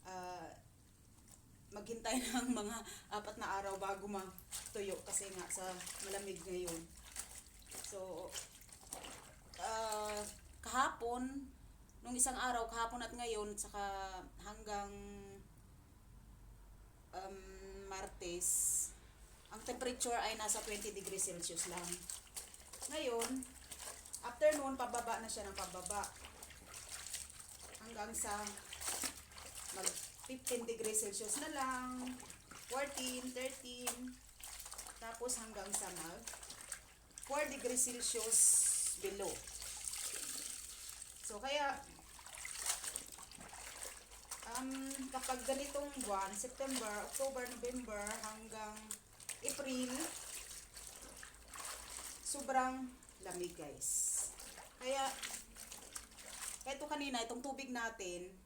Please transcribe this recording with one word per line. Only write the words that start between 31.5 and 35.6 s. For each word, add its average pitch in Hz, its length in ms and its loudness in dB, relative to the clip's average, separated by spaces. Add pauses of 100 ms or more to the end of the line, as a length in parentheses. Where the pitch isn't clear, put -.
lang, 254 640 0 (560)
fourteen, 254 640 2
thirteen, 247 800 -2 (880)
tapos 233 400 0
hanggang 208 320 -4